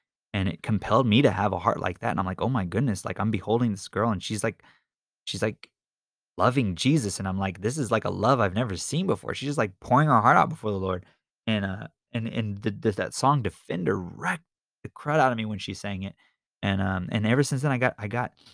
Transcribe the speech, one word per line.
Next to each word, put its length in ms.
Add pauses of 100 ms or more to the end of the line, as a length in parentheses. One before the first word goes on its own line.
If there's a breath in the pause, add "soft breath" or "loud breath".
(320 soft breath)
and 160
it 140
compelled 440
me 160
to 80
have 220
a 60
heart 220
like 200
that, 100
and 80
I'm 80
like, 140
"Oh 80
my 160
goodness," 400
like, 160
I'm 100
beholding 420
this 160
girl, 220
and 120
she's, 200
like, 200 (640 soft breath)
she's, 160
like, 280 (680)
loving 380
Jesus, 420
and 100
I'm 100
like, 220
"This 180
is, 120
like, 160
a 40
love 300
I've 140
never 220
seen 300
before." 280
She's 160
just, 80
like, 220
pouring 280
her 120
heart 180
out 100
before 220
the 80
Lord, 260 (420 soft breath)
and, 180
uh, 240 (240)
and, 140
and 360
the, 80
the, 220
that 220
song 280
Defender 560
wrecked 460 (380)
the 60
crud 320
out 100
of 60
me 80
when 140
she 160
sang 280
it, 140 (460 soft breath)
and, 200
um, 300
and 140
ever 160
since 200
then, 100
I 60
got, 200
I 100
got 240 (220 loud breath)